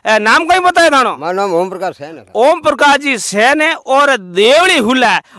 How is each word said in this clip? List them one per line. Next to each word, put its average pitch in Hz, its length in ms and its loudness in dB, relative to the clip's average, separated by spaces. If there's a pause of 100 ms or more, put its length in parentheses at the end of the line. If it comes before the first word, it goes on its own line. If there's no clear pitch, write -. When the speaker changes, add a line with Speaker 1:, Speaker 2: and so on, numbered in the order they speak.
Speaker 1:
अ, 220 120 2
नाम 233 260 2
कहीं 359 160 2
बताया 349 300 2
थानो? 233 260 0
Speaker 2:
मारा 156 160 -6
नाम 196 220 -2
ओम 185 160 -2
प्रकाश 180 240 -8
सैन 151 240 -18
है। 110 160 -20
Speaker 1:
ओम 294 260 2
प्रकाश 294 380 2
जी 277 200 -4
सैन 233 420 0
है 311 140 0
और 269 420 0
देवड़ी 233 640 2
हुला 247 300 0
है। 180 140 -2 (160)